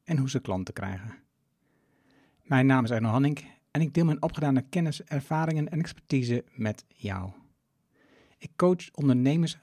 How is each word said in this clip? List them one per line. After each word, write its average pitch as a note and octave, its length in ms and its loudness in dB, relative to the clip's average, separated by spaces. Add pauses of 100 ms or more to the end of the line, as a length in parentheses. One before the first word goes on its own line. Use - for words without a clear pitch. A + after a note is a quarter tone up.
en D#3+ 140 -2
hoe C3+ 120 0
ze C3+ 100 -2
klanten F#2 340 -6
krijgen. F#2+ 420 -10 (1300)
Mijn C3 240 2
naam C3 180 4
is A2+ 80 -2
Arno A2+ 180 0
Hanning C#3 360 0 (260)
en D3 100 0
ik E3 120 0
deel E3 120 2
mijn D3+ 160 0
opgedane D3 400 0
kennis, E3 420 -4
ervaringen D#3 680 -2
en D3+ 100 -4
expertise A#2+ 720 -2
met G#2+ 360 -6
jou. F#2+ 440 -8 (1040)
Ik - 180 -18
coach F3 360 0
ondernemers C#3+ 720 2